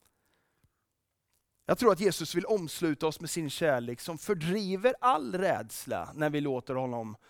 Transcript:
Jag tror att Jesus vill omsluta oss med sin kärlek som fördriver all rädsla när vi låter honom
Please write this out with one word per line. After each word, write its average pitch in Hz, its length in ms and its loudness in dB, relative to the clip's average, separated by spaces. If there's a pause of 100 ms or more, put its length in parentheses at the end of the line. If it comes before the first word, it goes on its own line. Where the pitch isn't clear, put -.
(1700)
Jag 170 120 2
tror 226 140 6
att 170 80 4
Jesus 175 360 0
vill 175 100 2
omsluta 165 600 0
oss 151 120 -2
med 160 100 -8
sin 160 200 -4
kärlek 123 500 0
som 165 180 -8
fördriver 190 840 0
all 254 340 2
rädsla 113 800 -2
när 151 140 2
vi 147 120 0
låter 131 340 -4
honom 120 400 -4 (140)